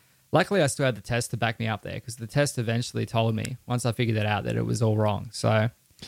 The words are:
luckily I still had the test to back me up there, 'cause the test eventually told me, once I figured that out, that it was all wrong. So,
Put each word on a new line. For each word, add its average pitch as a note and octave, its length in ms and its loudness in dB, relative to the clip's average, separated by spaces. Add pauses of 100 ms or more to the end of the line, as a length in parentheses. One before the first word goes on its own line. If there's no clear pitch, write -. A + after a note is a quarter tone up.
(320)
luckily F3+ 320 2
I - 20 4
still C#3 220 0
had A#2+ 80 0
the G2 60 -12
test A#2+ 300 -2
to A#2+ 60 -4
back A2+ 220 -2
me A2+ 80 -2
up A2 160 -4
there, F#2 160 -10
'cause A#2 160 -12
the A#2 100 -12
test C#3+ 320 0
eventually A2+ 480 -2
told A2+ 300 2
me, A2 220 -4 (100)
once B2 180 0
I A#2 60 2
figured A2+ 260 0
that G#2 80 0
out, G#2 200 0
that A#2 100 0
it A2+ 100 0
was A#2 160 0
all A2 160 4
wrong. G#2 340 0
So, A2 380 2 (380)